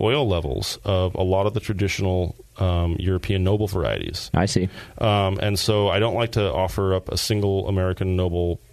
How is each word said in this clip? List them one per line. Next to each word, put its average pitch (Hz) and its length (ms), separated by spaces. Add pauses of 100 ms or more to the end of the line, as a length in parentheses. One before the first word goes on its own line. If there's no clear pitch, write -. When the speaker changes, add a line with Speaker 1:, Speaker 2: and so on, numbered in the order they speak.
Speaker 1:
oil 131 260
levels 76 580
of 92 320
a 92 60
lot 95 240
of 107 60
the 117 80
traditional, 92 760 (200)
um, 85 420
European 92 460
noble 104 220
varieties. 55 680
Speaker 2:
I 90 140
see. 92 240 (280)
Speaker 1:
Um, 101 440
and 101 160
so 104 300
I 90 100
don't 107 160
like 117 180
to 104 180
offer 95 440
up 92 160
a - 80
single 98 500
American 92 480
noble 87 420 (140)